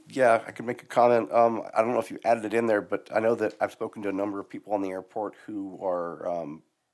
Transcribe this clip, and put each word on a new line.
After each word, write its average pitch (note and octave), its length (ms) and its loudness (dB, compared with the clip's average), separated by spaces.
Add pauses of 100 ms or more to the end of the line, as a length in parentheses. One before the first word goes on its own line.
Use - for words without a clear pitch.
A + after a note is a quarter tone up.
yeah, A#2 400 4
I - 40 -10
could - 140 -12
make A#2+ 160 -6
a - 40 -20
comment. A#2+ 480 4
Um, A#2 300 4 (120)
I A2+ 60 4
don't A#2 100 0
know A#2 80 0
if A2+ 100 -4
you - 140 -12
added A2+ 220 2
it G#2 80 -4
in A#2 120 2
there, G#2 160 2
but - 320 -8
I A2 60 0
know A2+ 160 2
that G#2+ 240 -2
I've G2+ 140 -2
spoken A2 300 -10
to G2+ 60 -4
a F#2+ 40 -2
number G2 260 -2
of F#2 100 -12
people G2 220 -14
on G2+ 100 0
the F#2+ 100 -4
airport F#2+ 440 -8 (100)
who G2 380 -10
are, E2+ 420 -4
um, D#2+ 380 -8 (300)